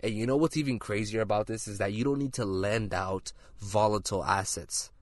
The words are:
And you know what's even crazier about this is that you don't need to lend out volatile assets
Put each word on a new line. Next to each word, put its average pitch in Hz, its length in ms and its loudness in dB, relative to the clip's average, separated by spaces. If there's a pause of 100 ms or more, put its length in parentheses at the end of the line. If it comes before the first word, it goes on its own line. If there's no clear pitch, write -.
And 117 120 0
you 110 120 -2
know 127 100 4
what's 156 220 2
even 135 220 0
crazier 107 420 -2
about 104 260 2
this 113 200 -6
is 104 100 -8
that 101 160 0
you 110 100 0
don't 143 160 2
need 139 140 -2
to 120 120 -2
lend 101 480 0
out 95 380 -2 (280)
volatile 104 680 2
assets - 680 -2 (100)